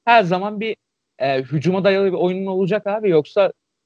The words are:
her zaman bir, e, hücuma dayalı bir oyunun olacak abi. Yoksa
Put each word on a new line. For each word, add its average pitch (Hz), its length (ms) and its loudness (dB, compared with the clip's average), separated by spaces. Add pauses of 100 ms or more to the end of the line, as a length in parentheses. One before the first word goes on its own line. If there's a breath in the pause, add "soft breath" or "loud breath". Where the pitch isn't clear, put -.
her 233 180 6
zaman 190 360 -4
bir, 220 160 -6 (440)
e, 135 220 -2
hücuma 143 420 -2
dayalı 196 240 2
bir 180 100 -2
oyunun 185 280 -2
olacak 190 420 -2
abi. 214 220 -2
Yoksa 165 440 2 (320)